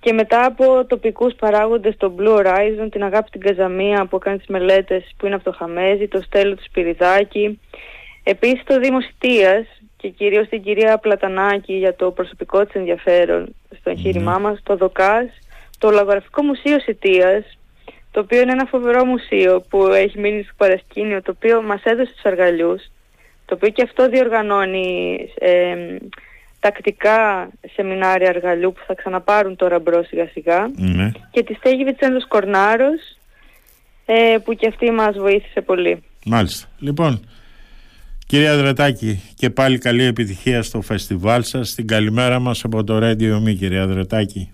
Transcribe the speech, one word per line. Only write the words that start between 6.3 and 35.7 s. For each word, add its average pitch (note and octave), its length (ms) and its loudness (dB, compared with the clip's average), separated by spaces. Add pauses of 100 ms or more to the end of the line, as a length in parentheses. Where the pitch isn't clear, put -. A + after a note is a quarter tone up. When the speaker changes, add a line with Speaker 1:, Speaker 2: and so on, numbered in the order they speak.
Speaker 1:
του - 80 -20
Σπυριδάκη, G3 960 0 (640)
επίσης A#3+ 420 0
το C4+ 160 2
Δήμο C4 200 0
Σιτίας A3+ 680 2 (300)
και - 120 -10
κυρίως G#3 400 0
την A3 140 -8
κυρία G#3+ 360 2
Πλατανάκη G3 760 -2
για F#3+ 240 0
το F#3 140 0
προσωπικό F#3 540 -2
της G3+ 100 -18
ενδιαφέρον F3 800 0 (260)
στο F3+ 100 -6
εγχείρημά F3+ 420 -4
Speaker 2:
Ναι. F#3 60 0 (100)
Speaker 1:
μας, G#3 140 -4
το G3+ 140 -2
δοκάς, F#3+ 500 0 (520)
το A3 120 2
Λογογραφικό G3+ 520 0
Μουσείο C#4+ 380 0
Σιτίας, G3 640 2 (680)
το - 100 -2
οποίο A3+ 200 2
είναι B3+ 120 2
ένα C4 120 0
φοβερό B3 400 2
μουσείο F#3+ 640 2
που G3 180 2
έχει G3 320 2
μείνει G#3 240 -2
στο - 140 -16
παρασκήνιο, G3 680 0
το F#3+ 140 -8
οποίο A3+ 260 2
μας G#3 220 -6
έδωσε A#3 280 0
τους - 120 -20
αργαλιούς, F3 580 0 (640)
το - 100 -4
οποίο G3+ 140 0
και A3 140 0
αυτό B3+ 260 2
διοργανώνει, G3 1120 -2 (200)
ε, F3+ 360 2 (840)
τακτικά G#3 880 0 (260)
σεμινάρια F#3+ 540 0
αργαλιού F3 440 0
που - 140 -16
θα F#3+ 80 -6
ξαναπάρουν F#3+ 640 -2
τώρα F3+ 220 0
μπρος E3+ 280 0
σιγά E3+ 260 -4
σιγά. F3 440 -2
Speaker 2:
Ναι. F#2 340 0 (200)
Speaker 1:
Και A#3+ 120 0
τη A3+ 120 -6
στέγη C4 300 0
Βιτσέντος C4 440 -2
Κορνάρος, A3 720 2 (1080)
ε, A3+ 380 4
που A3+ 100 -6
και A3 140 -4
αυτή A3+ 220 -2
μας G#3+ 260 0
βοήθησε G3+ 440 -2
πολύ. F3 420 -2 (220)